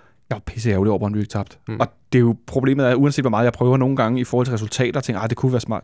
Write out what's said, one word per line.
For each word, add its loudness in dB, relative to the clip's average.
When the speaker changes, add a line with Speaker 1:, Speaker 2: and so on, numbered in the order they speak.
Speaker 1:
jeg -4
var -12
pisse -2
ærgerlig 4
over, 2
at -4
Brøndby -2
ikke -4
tabte. -6
Speaker 2:
Mm. -6
Speaker 1:
Og 2
det 4
er 6
jo, 4
problemet 0
er, 2
uanset 2
hvor 0
meget 2
jeg 2
prøver 2
nogle 0
gange 0
i -4
forhold 0
til -4
resultater, -2
tænker, -4
"Ah, -2
det -4
kunne 0
være 0
smart." -6